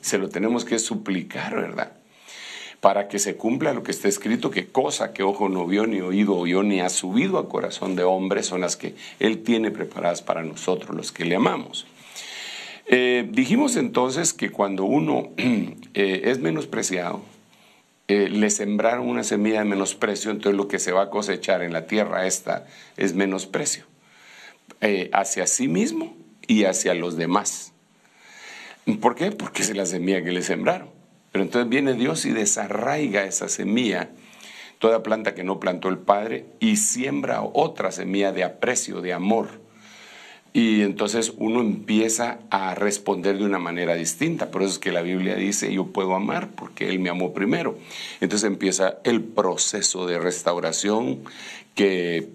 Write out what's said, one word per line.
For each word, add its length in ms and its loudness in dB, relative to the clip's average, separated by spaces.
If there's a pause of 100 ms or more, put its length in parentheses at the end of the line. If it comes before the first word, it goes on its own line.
se 160 0
lo 100 -2
tenemos 380 0
que 120 0
suplicar, 760 -4
¿verdad? 380 -4 (880)
Para 280 4
que 100 -2
se 180 -2
cumpla 360 0
lo 100 -4
que 80 -6
está 180 -2
escrito, 420 0
que 160 -2
cosa 480 -2
que 80 -2
ojo 260 2
no 180 0
vio, 200 2
ni 160 -2
oído 340 2
oyó, 260 2
ni 180 2
ha 100 0
subido 480 0
a 100 -2
corazón 480 -4
de 60 0
hombre, 400 2
son 180 -4
las 160 -2
que 180 -10 (240)
Él 240 2
tiene 280 2
preparadas 500 -4
para 220 -4
nosotros, 520 -6
los 160 -8
que 140 -6
le 120 2
amamos. 500 -2 (1000)
Eh, 440 4
dijimos 460 2
entonces 580 2
que 160 -4
cuando 340 0
uno, 480 2
<clears throat> 60 -12
eh, 840 0
es 160 2
menospreciado, 840 -2 (840)
eh, 220 4
le 220 2
sembraron 580 0
una 160 0
semilla 360 2
de 40 2
menosprecio, 680 0
entonces 240 2
lo 140 0
que 100 0
se 140 -2
va 120 4
a 60 -6
cosechar 520 0
en 100 -4
la 140 -4
tierra 400 0
esta 400 -2 (320)
es 160 2
menosprecio, 720 -2 (960)
eh, 320 2
hacia 320 2
sí 220 0
mismo 460 0 (320)
y 180 6
hacia 280 2
los 240 -2
demás. 560 -2 (1300)
¿Por 140 4
qué? 160 0
Porque 320 -6
es 120 0
la 120 0
semilla 360 0
que 100 -4
le 100 0
sembraron. 480 0 (420)
Pero 120 0
entonces 260 0
viene 240 2
Dios 320 0
y 40 0
desarraiga 960 0
esa 240 -4
semilla, 640 0 (680)
toda 240 4
planta 320 -2
que 80 -10
no 160 -2
plantó 300 -2
el 100 0
Padre, 460 0 (160)
y 160 4
siembra 640 -2
otra 480 -2
semilla 420 0
de 120 -2
aprecio, 560 -2
de 140 -4
amor. 500 0 (920)
Y 260 6
entonces 540 0
uno 240 2
empieza 800 2 (100)
a 280 0
responder 640 0
de 60 0
una 140 2
manera 380 0
distinta. 560 -2
Por 100 0
eso 120 0
es 40 -6
que 140 -2
la 100 2
Biblia 320 0
dice, 400 0
"Yo 120 0
puedo 280 0
amar 400 -2
porque 340 -6
Él 120 0
me 100 0
amó 240 -2
primero". 420 0 (440)
Entonces 260 2
empieza 560 2
el 180 2
proceso 840 0
de 140 0
restauración 1040 0 (500)
que 600 2